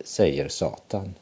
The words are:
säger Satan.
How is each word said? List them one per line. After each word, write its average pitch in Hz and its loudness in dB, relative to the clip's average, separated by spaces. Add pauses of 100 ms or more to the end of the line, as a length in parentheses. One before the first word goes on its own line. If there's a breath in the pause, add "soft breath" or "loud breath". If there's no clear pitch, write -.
säger 71 4
Satan. 95 -4